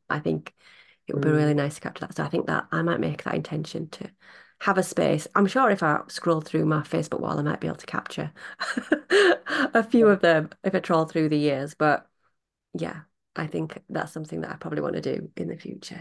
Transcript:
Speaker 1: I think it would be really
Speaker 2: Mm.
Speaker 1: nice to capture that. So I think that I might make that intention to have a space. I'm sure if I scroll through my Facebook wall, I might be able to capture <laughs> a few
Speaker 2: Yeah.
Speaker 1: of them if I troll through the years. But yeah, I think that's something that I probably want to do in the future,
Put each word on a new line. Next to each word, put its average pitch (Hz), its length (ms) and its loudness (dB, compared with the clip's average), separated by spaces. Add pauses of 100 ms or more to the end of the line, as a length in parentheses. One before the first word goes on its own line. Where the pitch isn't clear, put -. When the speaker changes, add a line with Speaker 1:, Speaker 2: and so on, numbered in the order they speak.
Speaker 1:
I 151 100 -2
think - 340 -4 (540)
it - 80 -6
would 139 80 0
be 151 80 4
really 151 220 4
Speaker 2:
Mm. 147 40 2
Speaker 1:
nice 143 180 -2
to - 60 -18
capture - 240 -10
that. - 100 -16
So 147 80 -4
I 147 60 -4
think 165 180 -2
that - 240 -2
I 165 120 -2
might 170 160 0
make 151 240 -4
that - 100 -4
intention 156 560 -6
to - 220 -14 (480)
have 190 180 2
a 185 60 2
space. 156 520 0
I'm 196 120 6
sure 247 240 4
if 196 100 0
I 156 260 2
scroll 160 340 0
through 160 240 0
my 156 160 2
Facebook 160 400 -4
wall, 151 180 -2
I - 20 -2
might 151 180 -2
be - 80 -6
able - 100 -4
to - 100 -20
capture - 440 -8 (280)
<laughs> - 520 -2 (600)
a 226 100 4
few 226 240 6
Speaker 2:
Yeah. 202 60 8
Speaker 1:
of 190 80 2
them 160 280 4 (140)
if 190 120 0
I 180 40 2
troll 160 260 2
through 156 240 0
the 151 100 2
years. 143 340 0
But - 340 2 (680)
yeah, 160 280 -8 (340)
I 156 120 -4
think 160 420 -6
that's 156 240 -4
something 160 280 -8
that - 100 -8
I - 40 -10
probably 156 260 -6
want - 140 -4
to 156 60 -4
do - 340 -4
in 170 140 -6
the 170 80 -10
future, - 440 -14